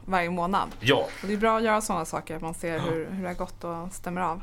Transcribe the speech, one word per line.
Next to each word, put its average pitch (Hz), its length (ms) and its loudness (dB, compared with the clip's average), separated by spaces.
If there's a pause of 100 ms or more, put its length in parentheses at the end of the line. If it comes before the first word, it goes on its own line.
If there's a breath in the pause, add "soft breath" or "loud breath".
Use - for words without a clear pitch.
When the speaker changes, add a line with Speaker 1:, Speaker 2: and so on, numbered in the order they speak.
Speaker 1:
varje 180 260 2
månad. 175 380 2 (120)
Speaker 2:
Ja. 127 160 8 (260)
Speaker 1:
Och 190 60 -6
det 202 40 0
är 214 40 0
bra 220 200 4
att 220 60 2
göra 214 180 4
såna 180 240 0
saker, 160 320 -6
att 160 60 -6
man 160 120 -4
ser 170 220 -4
Speaker 2:
Ja. 151 60 0
Speaker 1:
hur, 160 280 0
hur 190 120 -4
det 180 60 -4
har 180 60 -4
gått 180 300 -6
och 170 280 -6
stämmer 180 280 -4
av. 170 220 0